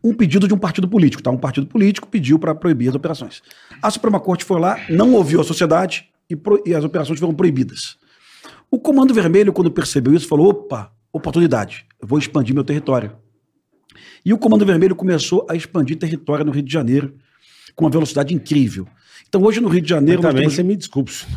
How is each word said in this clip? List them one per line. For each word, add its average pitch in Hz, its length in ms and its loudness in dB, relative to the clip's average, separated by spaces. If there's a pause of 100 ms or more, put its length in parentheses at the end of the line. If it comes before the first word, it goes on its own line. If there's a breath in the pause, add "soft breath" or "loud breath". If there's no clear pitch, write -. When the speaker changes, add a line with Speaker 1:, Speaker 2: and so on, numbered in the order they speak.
Speaker 1:
Um 226 100 2
pedido 196 340 2
de 208 60 2
um 185 40 0
partido 180 300 -4
político, 180 340 2
tá? 127 80 -2
Um 127 60 -2
partido 139 300 -4
político 202 420 0
pediu 156 300 0
pra 160 160 0
proibir 143 340 -2
as 131 60 -2
operações. 147 480 -10 (380 loud breath)
A 214 100 0
Suprema 208 280 0
Corte 185 260 -2
foi 180 160 -2
lá, 180 180 -2 (100)
não 220 260 4
ouviu 165 260 2
a 147 40 0
sociedade 165 640 0 (220)
e 170 60 -8
pro-, 202 320 0
e 170 80 -2
as 151 100 -2
operações 156 360 -4
foram 165 140 -2
proibidas. 143 640 -2 (760 soft breath)
O 254 100 -2
Comando 269 340 4
Vermelho, 196 380 4
quando 170 180 0
percebeu 139 440 0
isso, 170 120 0
falou, 156 220 4
"Opa, 131 420 -4 (220)
oportunidade, 143 760 -2 (140)
eu 104 80 -14
vou 147 100 0
expandir 131 360 -2
meu 143 100 0
território." 131 480 -4 (1120 loud breath)
E 190 80 2
o 226 60 2
Comando 214 280 4
Vermelho 185 300 2
começou 175 520 -2
a 165 60 -4
expandir 156 440 -4
território 151 460 -4
no 151 80 0
Rio 143 100 -2
de 131 100 -8
Janeiro 139 420 -2 (640 soft breath)
com 165 80 0
uma 151 60 2
velocidade 147 440 -2
incrível. 113 520 0 (420 soft breath)
Então 190 140 0
hoje 220 180 2
no 226 80 0
Rio 175 140 2
de 151 60 -6
Janeiro 170 320 2
Speaker 2:
Mas 170 40 0
Speaker 1:
nós 151 80 2
Speaker 2:
também 135 100 2
Speaker 1:
temos 151 140 0
Speaker 2:
você 180 60 -2
me 196 140 0
desculpe, - 340 -6
isso - 160 -16 (100)